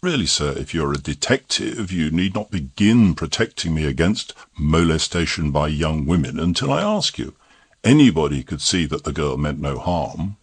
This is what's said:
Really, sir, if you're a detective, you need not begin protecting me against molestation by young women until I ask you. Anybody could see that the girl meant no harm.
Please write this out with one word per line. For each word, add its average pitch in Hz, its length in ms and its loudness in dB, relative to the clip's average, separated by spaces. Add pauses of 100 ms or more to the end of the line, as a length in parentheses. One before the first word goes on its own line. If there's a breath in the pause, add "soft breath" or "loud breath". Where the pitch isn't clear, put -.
Really, 151 240 0
sir, 73 280 -2
if 71 200 -8
you're 76 180 0
a 71 40 -2
detective, 104 920 -4
you 80 200 0
need 90 240 0
not 107 160 -6
begin 101 640 4
protecting - 580 -4
me 78 120 0
against 73 460 0 (240 loud breath)
molestation 80 960 0
by 73 200 0
young 78 360 -2
women 73 340 0
until 87 320 -2
I 151 120 0
ask 208 340 -2
you. 120 160 -8 (500 soft breath)
Anybody 80 600 4
could - 180 -6
see 90 240 0
that 73 200 -4
the 80 60 -4
girl 71 260 -2
meant 73 220 -2
no 71 200 -4
harm. 85 640 -4